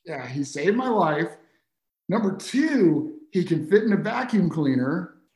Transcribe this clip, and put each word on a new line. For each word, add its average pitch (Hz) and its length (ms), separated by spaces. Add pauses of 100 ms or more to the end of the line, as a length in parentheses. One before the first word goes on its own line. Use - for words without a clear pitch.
Yeah, 139 220
he 135 160
saved 147 340
my 254 120
life. 170 400 (800)
Number 190 280
two, 247 840 (140)
he 175 120
can 160 240
fit 214 160
in 220 80
a 196 40
vacuum 214 540
cleaner, 147 640 (220)